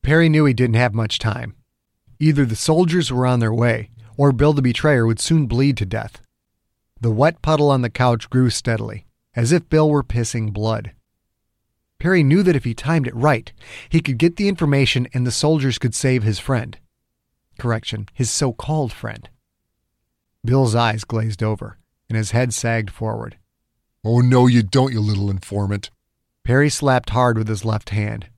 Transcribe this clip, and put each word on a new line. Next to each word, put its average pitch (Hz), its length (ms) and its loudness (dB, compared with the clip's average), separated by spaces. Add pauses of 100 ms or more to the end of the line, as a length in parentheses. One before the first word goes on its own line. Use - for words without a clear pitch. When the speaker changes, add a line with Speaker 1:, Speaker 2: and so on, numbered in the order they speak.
Speaker 1:
Perry 160 280 4
knew 156 160 4
he 135 80 4
didn't 113 220 0
have 120 180 2
much 110 260 -4
time. 113 360 -6 (640)
Either 147 260 2
the 113 100 -2
soldiers 165 560 0
were 127 160 0
on 127 120 2
their 113 140 0
way, 117 380 0 (260)
or 139 140 4
Bill 143 200 4
the 143 100 0
Betrayer 127 440 2
would 113 140 0
soon 160 260 2
bleed 123 320 0
to 104 80 -4
death. 110 360 -10 (800)
The 117 120 -2
wet 135 300 0
puddle 147 280 2
on 135 120 2
the 120 80 -2
couch 120 400 0
grew 127 200 2
steadily, 110 560 -6 (300)
as 120 160 0
if 170 180 0
Bill 156 200 4
were 147 140 2
pissing 113 480 -4
blood. 104 400 -4 (1080)
Perry 175 240 2
knew 151 200 4
that 175 120 4
if 131 80 -2
he 117 100 -4
timed 147 340 -2
it 117 80 -10
right, 127 380 0 (340)
he 160 140 2
could 139 160 -4
get 170 200 0
the 202 120 0
information 139 640 0
and 123 120 -2
the 123 60 -2
soldiers 143 460 0
could 120 160 -2
save 127 300 0
his 107 160 0
friend. - 380 -4 (840)
Correction, 113 540 -6
his 120 180 -2
so-called 143 600 -4
friend. - 380 -14 (1120)
Bill's 120 320 2
eyes 113 280 0
glazed 110 400 -6
over, 107 340 -6 (320)
and 110 80 -4
his 107 140 -4
head 117 220 0
sagged 113 360 -4
forward. 113 480 -8 (680)
Speaker 2:
"Oh, 120 140 4
no, 123 240 6
you 120 160 6
don't, 131 320 0
you 110 80 -2
little 101 300 -2
informant." 101 580 -6 (540)
Speaker 1:
Perry 135 260 2
slapped 131 400 0
hard 120 300 0
with 110 80 -4
his 107 180 -6
left 107 240 -4
hand. 107 380 -6 (100)